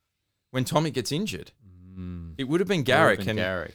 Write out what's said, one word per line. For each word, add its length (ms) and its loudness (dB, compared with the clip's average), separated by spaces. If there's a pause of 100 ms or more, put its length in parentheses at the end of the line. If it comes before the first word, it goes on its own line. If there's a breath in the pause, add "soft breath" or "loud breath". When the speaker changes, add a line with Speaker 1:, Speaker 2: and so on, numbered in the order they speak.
(500)
Speaker 1:
when 140 0
Tommy 260 0
gets 220 -4
injured? 400 -4 (460)
Speaker 2:
Mm. 380 -8
Speaker 1:
It 80 -6
would 160 0
have 80 -2
been 120 2
Speaker 2:
It 80 0
would 0 -
have 100 6
Speaker 1:
Garrick, 220 6
Speaker 2:
been 100 -4
Speaker 1:
and 80 0
Speaker 2:
Garrick, 360 -2